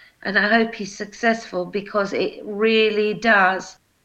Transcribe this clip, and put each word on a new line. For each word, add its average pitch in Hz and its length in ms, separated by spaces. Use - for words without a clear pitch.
And 196 160
I 196 100
hope 220 280
he's 196 200
successful, 214 680
because 202 480
it - 320
really 214 680
does 190 640